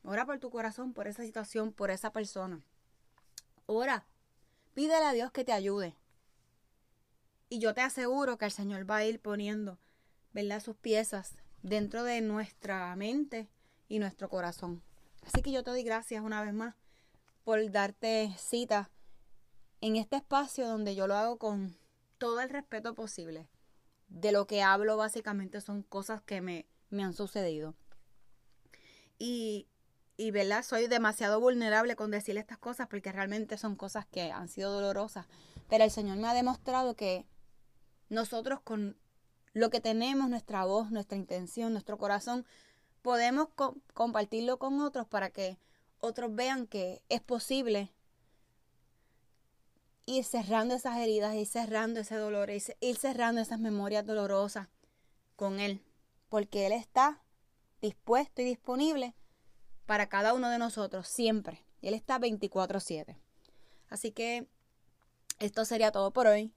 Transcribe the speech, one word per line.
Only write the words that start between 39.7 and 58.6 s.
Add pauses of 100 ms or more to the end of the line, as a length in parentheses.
tenemos,
nuestra
voz,
nuestra
intención,
nuestro
corazón, (560)
podemos
co-, (160)
compartirlo
con
otros
para
que (440)
otros
vean
que
es
posible (2250)
ir
cerrando
esas
heridas,
ir
cerrando
ese
dolor,
ir
ce-,
ir
cerrando
esas
memorias
dolorosas (680)
con
Él. (460)
Porque
Él
está (600)
dispuesto
y
disponible (680)